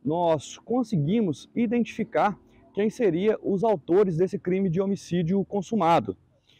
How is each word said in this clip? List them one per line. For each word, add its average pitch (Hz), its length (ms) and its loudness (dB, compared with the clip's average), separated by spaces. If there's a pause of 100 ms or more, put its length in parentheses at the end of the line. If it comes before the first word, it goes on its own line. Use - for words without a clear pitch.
nós 160 540 0
conseguimos 208 960 -2
identificar 214 840 -2 (360)
quem 214 160 0
seria 196 520 0
os 190 220 -2
autores 190 540 2
desse 185 200 0
crime 185 320 0
de 170 120 0
homicídio 190 640 -2
consumado. 170 720 0 (420)